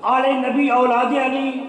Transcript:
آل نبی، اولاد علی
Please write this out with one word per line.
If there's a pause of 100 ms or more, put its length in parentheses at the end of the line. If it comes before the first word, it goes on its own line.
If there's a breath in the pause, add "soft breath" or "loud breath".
(160)
آل (100)
نبی، (120)
اولاد (120)
علی (180)